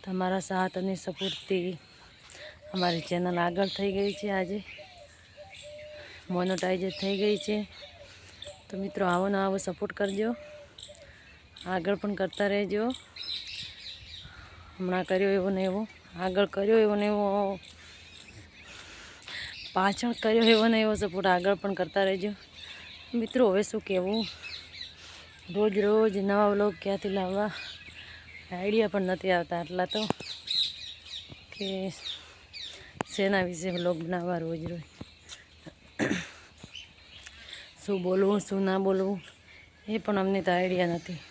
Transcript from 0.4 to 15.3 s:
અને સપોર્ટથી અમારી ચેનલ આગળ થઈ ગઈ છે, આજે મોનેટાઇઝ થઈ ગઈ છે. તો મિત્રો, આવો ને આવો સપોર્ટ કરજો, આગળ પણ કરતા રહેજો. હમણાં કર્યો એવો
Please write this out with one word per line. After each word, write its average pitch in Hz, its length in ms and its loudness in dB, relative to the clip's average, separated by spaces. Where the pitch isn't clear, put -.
અને 190 180 -2
સપોર્ટથી 185 800 -4
અમારી 175 280 2
ચેનલ 175 360 0
આગળ 175 300 2
થઈ 196 240 -2
ગઈ 196 220 0
છે, 208 180 -6
આજે 190 320 -2
મોનેટાઇઝ 185 720 0
થઈ 196 160 0
ગઈ 208 200 4
છે. 208 300 -2
તો 190 80 -8
મિત્રો, 196 280 0
આવો 180 220 4
ને 202 100 2
આવો 190 200 2
સપોર્ટ 190 360 -2
કરજો, 208 420 0
આગળ 185 300 0
પણ 208 200 -4
કરતા 190 320 0
રહેજો. 202 420 2
હમણાં 185 240 0
કર્યો 190 260 2
એવો 196 200 2